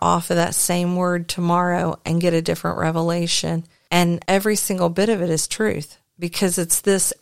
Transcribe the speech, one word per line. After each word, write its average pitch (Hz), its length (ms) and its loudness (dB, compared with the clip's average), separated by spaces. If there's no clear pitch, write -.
off 175 280 2
of 175 60 2
that 170 200 0
same 175 400 0
word 175 320 0
tomorrow 175 760 0
and 165 160 0
get 175 140 2
a 165 80 2
different 170 360 -2
revelation. 165 880 -2
And 175 340 2
every 196 300 2
single 180 320 0
bit 190 200 0
of 208 140 0
it 175 80 -2
is 156 160 0
truth, 196 520 -4
because 175 400 -2
it's 170 220 0
this 196 420 2